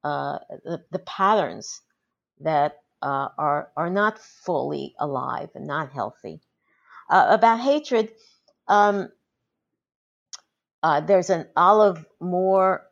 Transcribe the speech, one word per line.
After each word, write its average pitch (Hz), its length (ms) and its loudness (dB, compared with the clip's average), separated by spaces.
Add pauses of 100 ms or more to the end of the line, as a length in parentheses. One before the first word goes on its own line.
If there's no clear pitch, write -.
uh, 143 340 -6 (260)
the, 170 260 -10
the 180 80 -8
patterns 190 800 -2 (600)
that, 147 420 -2 (180)
uh, 139 280 -6 (100)
are, 151 380 -2
are 160 120 -4
not 208 300 -2
fully 147 800 -8
alive 131 560 -6
and - 120 -14
not 147 260 -8
healthy. 143 480 -10 (680)
Uh, - 200 4
about 226 300 4
hatred, 262 520 0 (540)
um, 202 420 2 (1700)
uh, 156 180 2
there's 180 300 2
an 165 160 -2 (100)
Olive 190 480 6 (160)
Moore 185 720 0